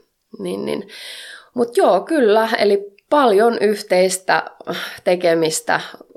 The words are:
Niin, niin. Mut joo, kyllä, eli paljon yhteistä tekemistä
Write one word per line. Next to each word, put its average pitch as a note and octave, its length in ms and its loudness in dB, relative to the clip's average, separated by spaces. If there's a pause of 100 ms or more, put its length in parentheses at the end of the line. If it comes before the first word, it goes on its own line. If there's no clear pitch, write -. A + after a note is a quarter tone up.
(380)
Niin, G3 280 -8
niin. - 220 -6 (680)
Mut A#3+ 220 -2
joo, A3+ 240 4
kyllä, A3 480 2 (100)
eli G3+ 260 2 (260)
paljon A#3 500 4
yhteistä F#3 840 0 (600)
tekemistä E3 760 0 (360)